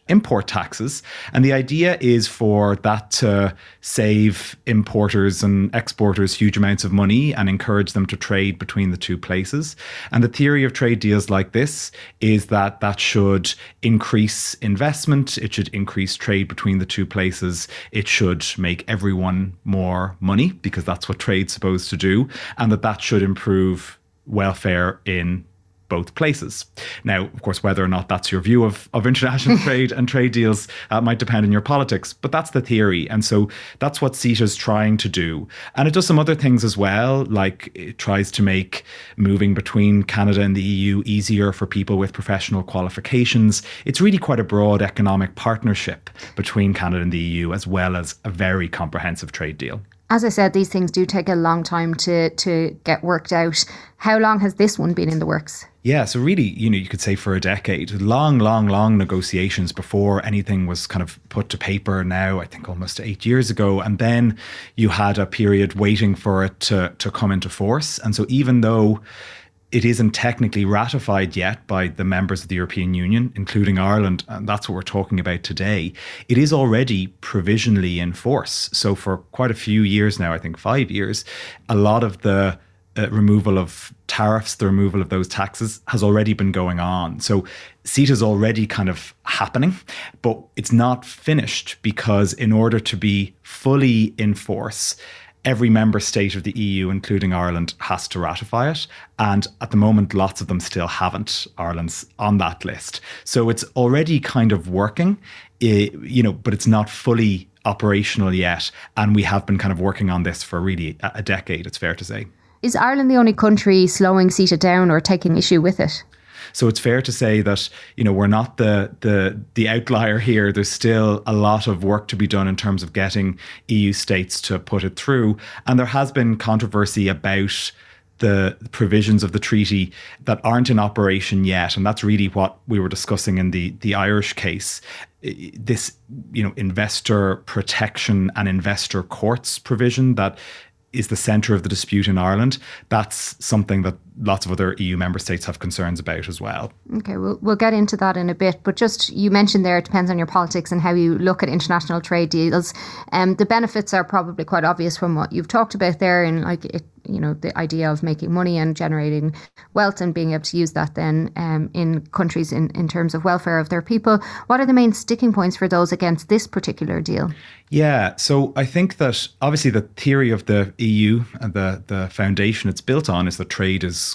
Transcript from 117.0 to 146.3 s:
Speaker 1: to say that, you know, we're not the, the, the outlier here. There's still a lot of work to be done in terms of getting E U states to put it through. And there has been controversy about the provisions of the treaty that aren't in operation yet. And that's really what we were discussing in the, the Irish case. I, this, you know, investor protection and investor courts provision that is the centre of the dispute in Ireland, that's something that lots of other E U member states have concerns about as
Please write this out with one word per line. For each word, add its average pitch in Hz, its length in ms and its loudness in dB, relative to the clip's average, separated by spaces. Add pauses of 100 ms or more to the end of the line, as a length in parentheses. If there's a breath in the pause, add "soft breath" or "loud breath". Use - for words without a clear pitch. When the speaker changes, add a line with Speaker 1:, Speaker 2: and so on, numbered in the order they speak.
Speaker 1:
to 123 80 -4
say 107 300 2
that, 98 280 0 (280 loud breath)
you 117 60 0
know, 104 100 4
we're 98 120 2
not 107 320 2
the, 104 440 2
the, 101 380 2 (140)
the 110 140 2
outlier 113 500 0
here. 107 340 2
There's 101 180 0
still 110 580 2
a 110 60 0
lot 104 340 2
of 95 160 -2
work 104 240 0
to - 80 -8
be 101 100 0
done 98 220 0
in 95 80 -2
terms 95 260 -2
of 82 120 -12
getting 95 440 -2 (320 loud breath)
E 117 100 2
U 101 140 2
states 92 500 -2
to 95 140 -4
put 92 260 -4
it 95 120 -4
through. 113 420 0 (300 loud breath)
And 127 100 4
there 123 80 4
has 117 260 0
been 117 260 2
controversy 104 720 0
about 98 640 -2 (480 soft breath)
the 98 380 2 (140)
provisions 104 520 4
of 90 100 -2
the 104 60 0
treaty 101 520 0 (320 loud breath)
that 113 200 -2
aren't 120 260 2
in 110 100 4
operation 98 640 0
yet. 92 340 0
And 98 80 0
that's 107 180 -2
really 104 260 2
what 95 280 -2 (100)
we 110 120 0
were 92 100 0
discussing - 480 -2
in 92 140 0
the, 90 300 -4
the 101 120 0
Irish 101 400 0
case. - 480 -6 (420 loud breath)
I, - 300 -12
this, 113 420 -4 (360)
you 113 120 -2
know, 98 120 -2
investor 101 800 0 (100)
protection 101 920 -2
and 101 120 -2
investor 95 560 -2
courts - 560 -4
provision 123 560 0
that 98 240 -2 (540 loud breath)
is 117 160 -4
the 107 80 -2
centre 107 360 2
of 92 100 0
the 101 60 -4
dispute 98 380 0
in 95 100 2
Ireland, 101 400 2 (300 loud breath)
that's - 480 -4 (100)
something 101 360 0
that 90 140 -2 (240)
lots 98 280 -2
of 90 40 -4
other 92 280 0
E 101 60 -2
U 90 120 -2
member 90 220 -2
states 90 260 -6
have - 140 -8
concerns 87 400 -4
about 85 280 -6
as 87 140 -10